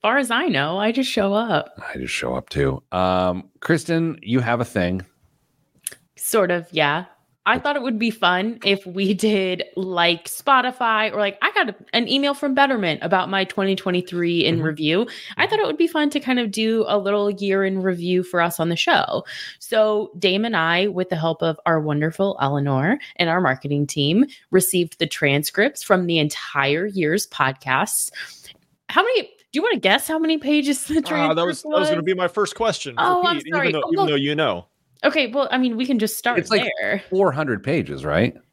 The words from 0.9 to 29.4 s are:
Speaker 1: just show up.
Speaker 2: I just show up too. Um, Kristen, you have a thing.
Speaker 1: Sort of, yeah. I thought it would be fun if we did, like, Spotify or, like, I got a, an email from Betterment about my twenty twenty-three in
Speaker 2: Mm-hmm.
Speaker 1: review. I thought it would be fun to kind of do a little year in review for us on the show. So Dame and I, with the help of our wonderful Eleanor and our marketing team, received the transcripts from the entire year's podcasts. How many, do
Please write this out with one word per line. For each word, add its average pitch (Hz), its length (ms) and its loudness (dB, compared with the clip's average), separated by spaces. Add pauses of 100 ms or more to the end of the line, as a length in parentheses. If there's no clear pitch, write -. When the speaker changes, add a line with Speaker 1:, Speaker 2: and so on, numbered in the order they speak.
Speaker 1:
just 262 180 -2
show 196 220 0
up. 208 480 -2 (140)
Speaker 2:
I - 20 -10
just 64 160 -8
show 62 220 -4
up 64 160 -8
too. 67 320 -2 (100)
Um, 92 560 0 (120)
Kristen, 165 600 0
you 123 180 0
have 120 200 0
a 120 40 0
thing. 92 420 -2 (1080)
Speaker 1:
Sort 190 340 0
of, 170 200 -2
yeah. 156 360 0 (420)
I 233 120 2
thought 285 160 -2
it 269 60 -4
would 233 180 -2
be 233 100 0
fun 196 540 0
if 196 240 2
we 190 260 0
did, 190 480 0 (140)
like, 175 480 0
Spotify 240 880 0
or, 208 80 -4
like, 202 220 -2
I 339 100 0
got 359 160 0
a, 196 80 -10 (160)
an 240 160 0
email 277 260 0
from 277 200 -2
Betterment 247 500 2
about 185 260 0
my 196 140 0
twenty 190 320 0
twenty-three 175 680 0
in 165 120 2
Speaker 2:
Mm-hmm. 165 80 -2
Speaker 1:
review. 160 420 0 (300)
I 339 100 2
thought 427 140 0
it 403 60 2
would 302 100 -2
be 339 100 2
fun 302 240 0
to 294 80 -4
kind 254 220 0
of 226 100 -2
do 220 380 0
a 208 100 2
little 202 320 0
year 196 340 0
in 190 180 0
review 180 420 0
for 180 160 -2
us 170 180 0
on 165 100 0
the 170 60 0
show. - 480 0 (380)
So 214 580 0
Dame 196 260 2
and 226 120 -2
I, 170 320 2
with 180 200 -2
the 180 60 -2
help 165 260 -2
of 165 160 0 (100)
our 165 120 4
wonderful 156 640 0
Eleanor 143 580 2 (160)
and 170 160 0
our 175 100 2
marketing 143 460 0
team, 160 400 2 (240)
received 175 480 2
the 165 80 0
transcripts 147 760 0
from 185 240 2
the 170 100 2
entire 147 680 0
year's 190 420 0
podcasts. 135 840 -2 (800)
How 370 160 2
many, 466 180 0
do 226 60 -10 (240)